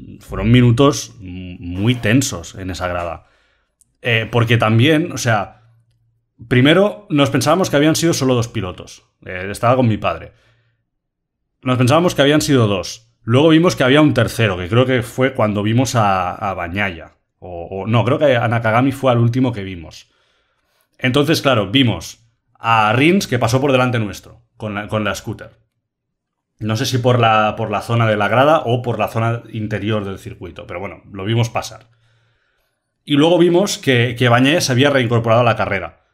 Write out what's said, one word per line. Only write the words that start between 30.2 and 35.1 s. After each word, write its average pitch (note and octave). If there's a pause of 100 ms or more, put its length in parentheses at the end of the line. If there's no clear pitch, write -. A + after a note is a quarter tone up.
pero F2+
bueno, F#2+ (100)
lo F#2+
vimos A2+
pasar. - (1160)
Y C#3+
luego E3
vimos F3
que, A#2+
que B2
Bagnaia C3
se C#3+
había B2+
reincorporado A#2